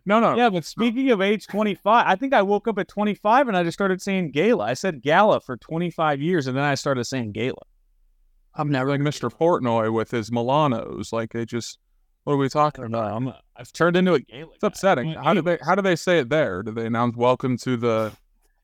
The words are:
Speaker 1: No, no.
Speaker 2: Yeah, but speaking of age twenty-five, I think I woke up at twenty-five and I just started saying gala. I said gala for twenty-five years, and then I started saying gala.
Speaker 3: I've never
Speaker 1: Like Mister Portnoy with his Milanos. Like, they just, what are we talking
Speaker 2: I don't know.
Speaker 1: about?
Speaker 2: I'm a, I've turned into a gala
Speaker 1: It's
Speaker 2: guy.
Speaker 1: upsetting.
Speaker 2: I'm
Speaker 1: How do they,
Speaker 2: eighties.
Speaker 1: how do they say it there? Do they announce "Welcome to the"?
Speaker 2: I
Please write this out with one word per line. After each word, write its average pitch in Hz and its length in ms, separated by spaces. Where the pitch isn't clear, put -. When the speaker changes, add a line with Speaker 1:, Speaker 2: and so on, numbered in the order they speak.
Speaker 1:
No, 214 140
no. 175 140
Speaker 2:
Yeah, 240 140
but 180 160
speaking 247 460
of 202 100
age 202 260
twenty-five, 202 600
I 185 100
think 269 160
I 240 80
woke 202 280
up 208 100
at 185 100
twenty-five 208 600
and 196 100
I 175 40
just 170 140
started 185 240
saying 185 300
gala. 165 340
I 113 100
said 156 280
gala 156 380
for 123 180
twenty-five 160 640
years, 160 240
and 127 100
then 139 80
I 143 100
started 127 300
saying 117 280
gala. 113 280
Speaker 3:
I've 151 140
never 135 240
Speaker 1:
Like 139 80
Mister 143 280
Portnoy 117 640
with 110 180
his 110 200
Milanos. 120 840
Like, 113 200
they 117 120
just, - 340
what 147 100
are - 40
we 139 100
talking 147 360
Speaker 2:
I - 0
don't 113 80
know. 113 80
Speaker 1:
about? 104 160
Speaker 2:
I'm 127 120
a, 82 120
I've 123 180
turned 170 240
into 180 160
a 131 60
gala 143 320
Speaker 1:
It's - 100
Speaker 2:
guy. - 60
Speaker 1:
upsetting. 160 480
Speaker 2:
I'm 123 80
Speaker 1:
How 160 100
do 180 80
they, 170 120
Speaker 2:
eighties. 156 120
Speaker 1:
how 175 80
do 196 80
they 185 140
say 175 240
it 120 100
there? 110 320
Do 110 100
they 113 140
announce 117 300
"Welcome 123 420
to 127 180
the"? 110 380
Speaker 2:
I - 40